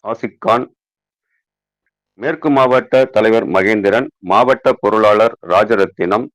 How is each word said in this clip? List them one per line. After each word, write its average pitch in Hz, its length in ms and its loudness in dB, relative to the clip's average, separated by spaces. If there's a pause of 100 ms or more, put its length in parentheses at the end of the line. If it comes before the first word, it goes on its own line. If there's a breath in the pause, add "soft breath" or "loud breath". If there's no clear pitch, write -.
ஆசிக் 110 380 -10
கான், 117 360 -4 (1400)
மேற்கு 151 360 -6
மாவட்ட 131 540 2
தலைவர் 110 420 0
மகேந்திரன், 101 600 0 (120)
மாவட்ட 123 540 0
பொருளாளர் 107 640 0 (100)
ராஜரத்தினம் 98 880 0